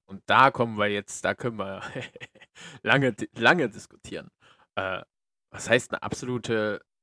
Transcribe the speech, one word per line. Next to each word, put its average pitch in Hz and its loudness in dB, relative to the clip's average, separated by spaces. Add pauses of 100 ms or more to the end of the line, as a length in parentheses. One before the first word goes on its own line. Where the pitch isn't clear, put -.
und 95 -16
da 123 6
kommen 117 -2
wir 104 2
jetzt, 104 -4
da - 0
können 117 -6
wir 98 -8
<laughs> - -16
lange, 127 4 (220)
lange 127 6
diskutieren. - -14 (420)
Äh, 95 -4 (500)
was - -10
heißt 120 2
eine - -6
absolute, 110 -4 (180)